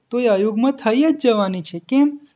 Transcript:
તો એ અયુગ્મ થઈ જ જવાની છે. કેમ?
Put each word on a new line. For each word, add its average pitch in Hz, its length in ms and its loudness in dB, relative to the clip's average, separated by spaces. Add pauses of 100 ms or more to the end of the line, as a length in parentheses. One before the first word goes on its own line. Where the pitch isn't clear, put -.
(100)
તો 240 100 -4
એ 247 60 0
અયુગ્મ 214 440 0
થઈ 262 320 0
જ 311 200 2
જવાની 196 400 0
છે. 170 160 -12
કેમ? 285 420 0 (160)